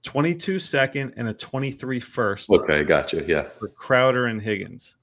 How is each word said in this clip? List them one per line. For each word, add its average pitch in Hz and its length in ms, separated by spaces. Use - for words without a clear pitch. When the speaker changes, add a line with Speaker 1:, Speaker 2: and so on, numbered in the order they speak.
Speaker 1:
Twenty-two 170 560
second 135 580
and 117 120
a 107 60
twenty-three 131 640
first. 107 500
Speaker 2:
Okay, 78 340
gotcha. 78 420
Yeah. 78 160
Speaker 1:
For - 260
Crowder 127 580
and 110 140
Higgins. 104 640